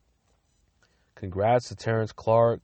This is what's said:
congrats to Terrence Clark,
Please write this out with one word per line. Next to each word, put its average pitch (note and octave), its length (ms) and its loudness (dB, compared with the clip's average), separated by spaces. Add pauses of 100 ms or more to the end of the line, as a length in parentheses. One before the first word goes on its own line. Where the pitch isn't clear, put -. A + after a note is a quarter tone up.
(1160)
congrats G#2 540 -2
to G2 60 -12
Terrence A2+ 360 -4
Clark, A2+ 520 2